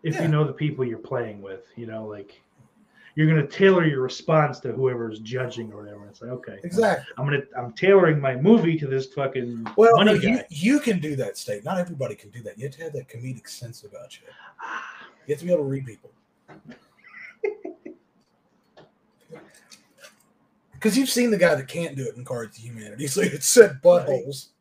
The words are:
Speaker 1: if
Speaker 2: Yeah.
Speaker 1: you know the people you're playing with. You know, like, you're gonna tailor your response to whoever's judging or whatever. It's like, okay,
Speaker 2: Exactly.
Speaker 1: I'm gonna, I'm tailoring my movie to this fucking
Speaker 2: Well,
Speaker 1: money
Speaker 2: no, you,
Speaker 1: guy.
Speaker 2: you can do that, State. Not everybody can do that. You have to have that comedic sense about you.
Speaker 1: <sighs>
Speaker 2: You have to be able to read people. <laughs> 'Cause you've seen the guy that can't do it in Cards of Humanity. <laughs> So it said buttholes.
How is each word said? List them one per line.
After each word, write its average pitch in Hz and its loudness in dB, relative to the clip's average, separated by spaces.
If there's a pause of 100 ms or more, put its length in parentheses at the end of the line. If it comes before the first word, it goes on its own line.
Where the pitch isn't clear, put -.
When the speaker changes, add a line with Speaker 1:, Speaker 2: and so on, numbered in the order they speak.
Speaker 1:
if 156 -2
Speaker 2:
Yeah. 359 -2
Speaker 1:
you 165 2
know 151 4
the 131 -4
people 139 -4
you're 113 -6
playing 110 -8
with. 95 -14 (100)
You 117 -14
know, 110 -10
like, 104 -16 (760)
you're 156 2
gonna 156 2
tailor 190 4
your 139 0
response 143 0
to 123 -6
whoever's 117 -4
judging 117 -8
or 104 -16
whatever. 104 -18
It's - -20
like, 117 -12
okay, - -14
Speaker 2:
Exactly. 180 0 (120)
Speaker 1:
I'm 131 -4
gonna, 143 -2 (140)
I'm 120 -10
tailoring 175 4
my 135 -2
movie 165 6
to 147 -6
this 131 -4
fucking 120 -6 (100)
Speaker 2:
Well, 226 8
Speaker 1:
money 214 6
Speaker 2:
no, 202 2
you, 226 0
Speaker 1:
guy. - -6
Speaker 2:
you 196 2
can 214 0
do 147 -6
that, 110 -6
State. 104 -8
Not 185 -2
everybody 143 -6
can - -20
do 120 -16
that. 104 -14
You 131 -10
have 135 -12
to 160 -16
have 156 -12
that 135 -10
comedic 120 -12
sense - -16
about - -20
you. - -20 (320)
Speaker 1:
<sighs> - -14 (600)
Speaker 2:
You 143 -4
have 139 -6
to 170 -14
be 180 0
able 156 4
to 135 -4
read 135 -6
people. - -18 (380)
<laughs> - -20 (4000)
'Cause 214 2
you've 262 2
seen 240 2
the 202 2
guy 170 6
that 135 -6
can't 160 -8
do 127 -6
it 107 -10
in 123 -16
Cards 120 -10
of 113 -20
Humanity. 113 -12
<laughs> - -
So 147 0
it - -2
said 190 6
buttholes. 139 2 (120)